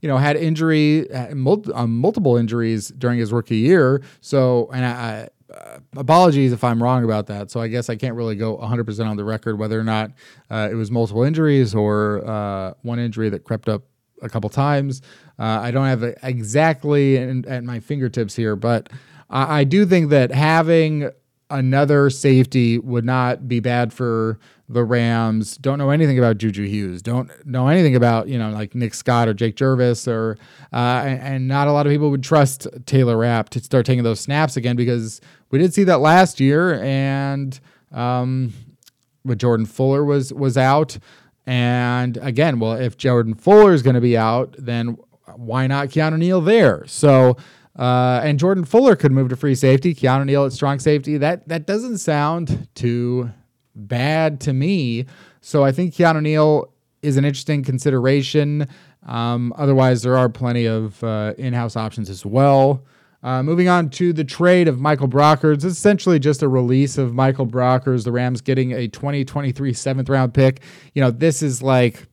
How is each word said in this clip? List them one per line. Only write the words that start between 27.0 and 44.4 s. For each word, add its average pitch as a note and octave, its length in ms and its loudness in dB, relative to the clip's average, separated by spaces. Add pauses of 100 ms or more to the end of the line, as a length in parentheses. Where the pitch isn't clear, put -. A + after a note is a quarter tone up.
Don't A#2+ 280 -6 (160)
know B2+ 220 -2
anything D#3+ 260 4
about, A#2 320 4
you B2+ 100 -6
know, A2 140 -4
like, G#2+ 240 -8
Nick A#2+ 200 -4
Scott A#2 340 0
or G#2+ 60 -2
Jake A2 200 -4
Jervis, B2 540 0
or, A2+ 300 -4 (340)
uh, B2 320 0
and, C3 160 -4
and C3 280 -6
not C#3 200 0
a D3 40 2
lot D3 140 0
of C#3+ 60 2
people D3 180 0
would C#3 140 -4
trust C#3+ 420 2 (180)
Taylor B2 320 2
Rapp A2+ 340 0
to B2 100 -8
start B2 260 0
taking B2+ 160 0
those A2+ 160 -2
snaps D3 380 -2
again, B2 180 -4
because A#2+ 460 -4 (320)
we C#3 80 2
did F3+ 120 2
see G3+ 120 2
that F3 160 4
last E3+ 400 4
year, D3 420 2
and, C#3 800 -4 (320)
um, B2+ 600 -4 (680)
when A#2+ 160 -4
Jordan A2+ 280 2
Fuller C3+ 380 0
was, C#3 280 -2
was C3+ 240 -2
out. C#3 420 2 (480)
And B2 720 -2
again, C3+ 420 0
well, A2+ 140 -2
if A#2+ 240 -6
Jordan A#2+ 380 0
Fuller G3+ 380 8
is C#3+ 100 4
gonna B2 180 4
be A#2+ 160 4
out, A2+ 420 0